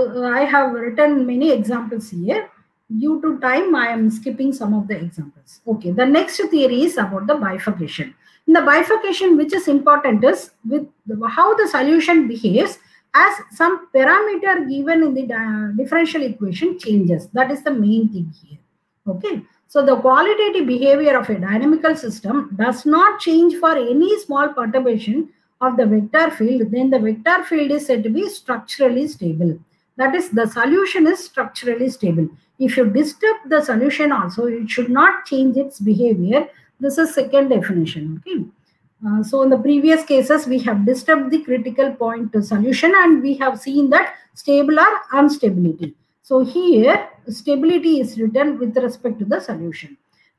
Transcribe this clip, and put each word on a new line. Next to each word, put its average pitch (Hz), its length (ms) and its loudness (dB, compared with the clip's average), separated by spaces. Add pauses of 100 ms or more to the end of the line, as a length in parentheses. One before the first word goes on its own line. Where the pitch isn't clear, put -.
(140)
uh, 247 140 -4
I 254 160 0
have 277 280 2
written 247 540 0
many 254 240 0
examples 226 600 -4
here. 220 400 -4 (480)
Due 302 240 -2
to 311 180 -2
time, 302 340 0
I 240 140 -2
am 220 220 0
skipping 262 420 -4
some 208 220 -2
of 202 140 -2
the 208 80 -6
examples. - 720 -14
Okay, 214 240 -4
the 233 140 2
next 311 320 2 (120)
theory 262 340 2
is 330 160 0
about 196 280 -4
the 294 100 2
bifurcation. 180 800 -6 (320)
In 311 60 6
the 339 80 6
bifurcation, 359 800 2
which 302 160 -2
is 381 120 -2
important 277 560 2
is - 280 2 (180)
with 294 180 -4 (200)
the, 220 200 -6
how 359 280 2
the 427 120 2
solution 311 600 2
behaves 226 500 0 (360)
as 370 180 4 (200)
some 349 420 -2
parameter 359 720 2
given 285 340 0
in 277 120 0
the 262 80 -4
di-, 220 600 -6
differential 320 400 -2
equation 226 560 -4
changes. 190 540 0
That 254 180 0
is 285 120 -6
the 294 80 -2
main 220 400 0
thing 170 240 -8 (100)
here. - 140 -20 (500)
Okay, 208 320 -6 (260)
so 285 160 0
the 262 140 4
qualitative 349 720 2
behavior 277 520 2
of 220 120 -4
a 202 80 -4
dynamical 294 580 0
system 226 600 -6
does 247 280 -2
not 370 340 4
change 330 380 2
for 320 180 2
any 294 460 2
small 285 280 -2
perturbation 247 840 -2 (300)
of 254 180 0
the 233 80 4
vector 214 440 2
field, 226 400 0
then 254 200 0
the 262 80 2
vector 226 460 0
field 294 260 0
is 294 160 -2
said 233 160 0
to 220 80 -2
be 359 180 -2
structurally 254 800 -2
stable. 165 500 -4 (380)
That 262 180 0
is, 349 140 -2
the 220 180 0
solution 311 600 0
is 359 180 0
structurally 247 640 -4
stable. 165 400 -2 (300)
If 262 180 -2
you 233 140 2
disturb 302 460 0 (120)
the 302 140 2
solution 277 500 0
also, 208 340 -4
it 226 220 -6
should 247 220 -4
not 302 340 2
change 262 320 0
its 269 220 -4
behavior. 214 680 0 (320)
This 277 180 -2
is 320 160 0
second 277 340 2
definition. 165 800 -2
Okay. 349 180 -6 (600)
Uh, 214 160 0
so 269 200 -2
in 269 80 4
the 254 60 4
previous 285 480 2
cases, 285 420 2
we 254 120 0
have 202 260 0
disturbed 262 460 0
the 311 120 0
critical 254 500 -2
point 226 420 -6 (100)
solution 240 520 0
and 330 260 6
we 277 120 0
have 269 240 -4
seen 277 320 0
that 349 260 0 (180)
stable 285 440 2
or 339 400 0
instability. 180 760 0 (280)
So 262 220 2
here, 311 640 2 (200)
stability 311 720 0
is 220 200 -6
written 262 380 0
with 240 180 -4
respect 247 440 -4
to 196 40 -4
the 294 160 -2
solution. 165 560 -12 (420)